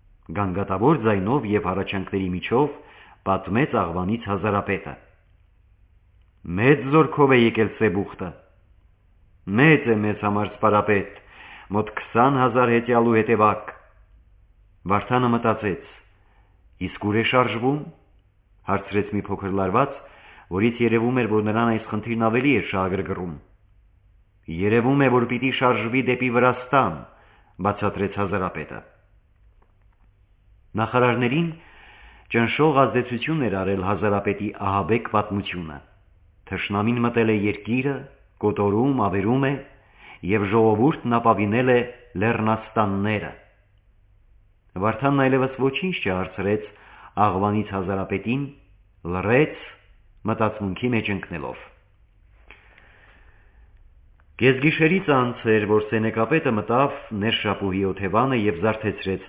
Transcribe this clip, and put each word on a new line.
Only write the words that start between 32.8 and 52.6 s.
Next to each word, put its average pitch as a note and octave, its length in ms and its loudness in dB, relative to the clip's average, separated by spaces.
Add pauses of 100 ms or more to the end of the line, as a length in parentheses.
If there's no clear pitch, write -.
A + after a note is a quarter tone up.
էր F#2+ 80 -2
արել F#2+ 320 -2
հազարապետի G2+ 600 -2 (120)
ահաբեկ G2 480 -2
պատմությունը։ F2+ 680 -4 (720)
Թշնամին G#2 520 -2
մտել A#2 320 2
է G#2+ 60 2
երկիրը, A2 560 -2 (480)
կոտորում, G#2 640 2
ավերում G2+ 420 0
է, D3+ 40 0 (760)
և G2+ 240 2
ժողովուրդն A#2 640 2
ապավինել A2+ 540 2
է B2 60 6 (420)
լեռնաստանները։ G#2+ 1120 0 (1400)
Վարդանն C3+ 480 0
այլևս C3 400 2
ոչինչ E3 320 -2
չհարցրեց F#2+ 720 -2 (600)
Աղվանից G2+ 440 0
հազարապետին, G2 720 -4 (600)
լռեց՝ G2 580 0 (640)
մտածմունքի G#2+ 720 -2
մեջ G#2+ 180 -2
ընկնելով։ D2+ 480 -10 (2750)